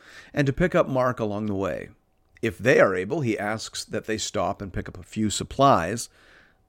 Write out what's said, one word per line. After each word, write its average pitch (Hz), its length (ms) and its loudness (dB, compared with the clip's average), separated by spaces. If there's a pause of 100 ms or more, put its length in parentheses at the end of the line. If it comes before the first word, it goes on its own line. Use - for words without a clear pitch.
(340)
and 143 140 2
to 135 60 0
pick 175 200 0
up 170 140 2
Mark 127 320 0
along 107 280 -4
the 101 60 -2
way. 73 360 -4 (520)
If 113 160 -2
they 127 220 4
are 104 160 6
able, 107 260 -2
he 113 160 0
asks 104 460 -6
that - 220 -8
they 110 120 -2
stop 98 440 -4
and 98 100 -10
pick 98 160 -8
up - 100 -16
a 87 60 -18
few 107 260 -2
supplies 113 800 2 (600)